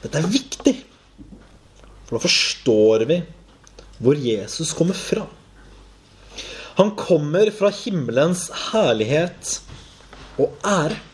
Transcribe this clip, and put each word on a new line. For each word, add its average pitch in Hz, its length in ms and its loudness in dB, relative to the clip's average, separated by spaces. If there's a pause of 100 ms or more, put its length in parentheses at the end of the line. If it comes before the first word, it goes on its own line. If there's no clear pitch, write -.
Dette 143 180 -2
er 170 80 0
viktig, - 460 2 (1300)
for 117 120 -4
da - 80 -2
forstår 110 840 6
vi 175 120 4 (840)
hvor 143 160 6
Jesus 113 560 -2
kommer 175 220 0
fra. - 260 -2 (1500)
Han 208 220 -10
kommer 165 560 -2
fra 202 180 -2
himmelens 160 760 -4 (180)
herlighet 147 920 -2 (840)
og - 100 0 (140)
ære 175 320 0 (160)